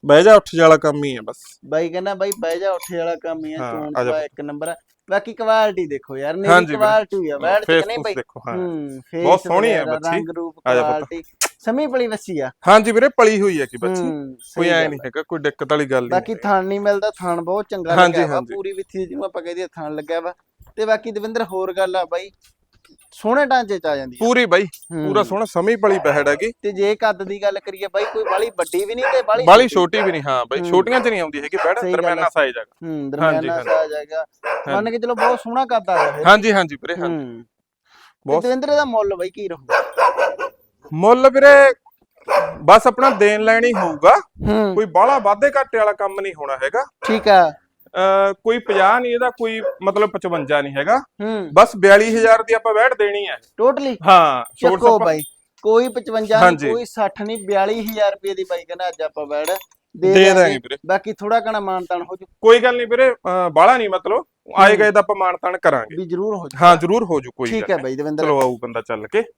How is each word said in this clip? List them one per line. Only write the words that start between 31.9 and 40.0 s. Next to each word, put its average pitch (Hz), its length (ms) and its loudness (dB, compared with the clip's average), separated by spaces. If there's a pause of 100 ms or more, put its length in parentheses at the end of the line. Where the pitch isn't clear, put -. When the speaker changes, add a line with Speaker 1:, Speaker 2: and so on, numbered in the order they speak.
Speaker 2:
ਗੱਲ 165 60 -2
Speaker 1:
ਦਰਮਿਆਨਾ 170 240 -2
Speaker 2:
ਆ। 170 120 0
Speaker 1:
ਸਾਈਜ਼ 131 240 0
ਹੈਗਾ। 135 300 -14
Speaker 2:
ਹੂੰ, 160 80 -10
Speaker 1:
ਹਾਂਜੀ, 139 140 -8
Speaker 2:
ਦਰਮਿਆਨਾ 160 440 -2
Speaker 1:
ਹਾਂਜੀ। 127 160 -6
Speaker 2:
ਸਾਈਜ਼ 156 240 0
ਹੈਗਾ। 151 240 -10
Speaker 1:
ਹਾਂਜੀ। - 560 -8
Speaker 2:
ਮੰਨ 214 180 -2
ਕੇ 233 80 -6
ਚਲੋ 240 160 -4
ਬਹੁਤ 240 240 0
ਸੋਹਣਾ 247 260 -4
ਕੱਦ 220 240 -4
ਆ 175 140 0
ਗਿਆ 147 80 -2
ਫਿਰ। 151 160 -2
Speaker 1:
ਹਾਂਜੀ, 208 260 4
ਹਾਂਜੀ 170 220 -2
ਵੀਰੇ, 170 200 -10
ਹਾਂਜੀ। 165 300 -8
Speaker 2:
ਹੂੰ। 117 200 -18 (840)
Speaker 1:
ਬਹੁਤ 160 160 0
Speaker 2:
ਤੇ 247 40 -4
ਦਵਿੰਦਰ 262 220 -2
ਇਹਦਾ 294 160 2
ਮੁੱਲ 208 300 -2
ਬਾਈ 180 140 -8
ਕੀ 202 180 -12
ਰਹੂਗਾ? 156 360 -4 (1080)